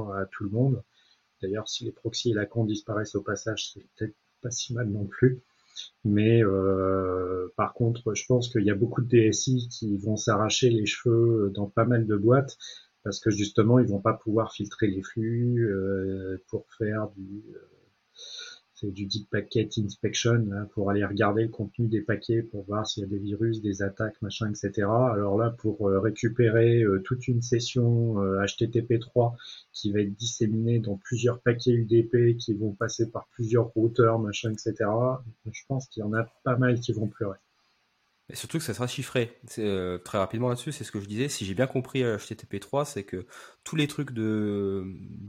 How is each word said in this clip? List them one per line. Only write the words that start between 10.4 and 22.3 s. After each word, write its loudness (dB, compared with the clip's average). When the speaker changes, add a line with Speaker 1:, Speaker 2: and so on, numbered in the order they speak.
Speaker 1:
les 2
cheveux 2
dans -4
pas 2
mal 4
de 2
boîtes 4
parce -8
que 0
justement, 4
ils 4
vont -2
pas 2
pouvoir -2
filtrer -4
les -2
flux, 0
euh, -4
pour -6
faire -4
du, -14
euh, -18
c'est -8
du -8
deep -6
packet -2
inspection, 0
là, -4
pour 0
aller 2
regarder 2
le -2
contenu -2
des 0
paquets, -2